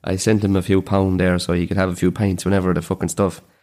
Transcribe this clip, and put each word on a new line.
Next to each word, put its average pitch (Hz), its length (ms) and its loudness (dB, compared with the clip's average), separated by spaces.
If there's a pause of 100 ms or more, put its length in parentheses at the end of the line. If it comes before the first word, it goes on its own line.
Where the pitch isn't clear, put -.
I 95 140 -2
sent 107 280 2
him 98 120 2
a 92 60 0
few 98 180 2
pound 95 400 0
there 92 180 2
so 87 140 -4
he 87 140 0
could 95 100 -4
have 95 140 2
a 87 60 -4
few 92 140 2
pints 95 340 -2
whenever 92 280 2
the 87 80 0
fucking 90 300 -4
stuff, - 320 -2 (200)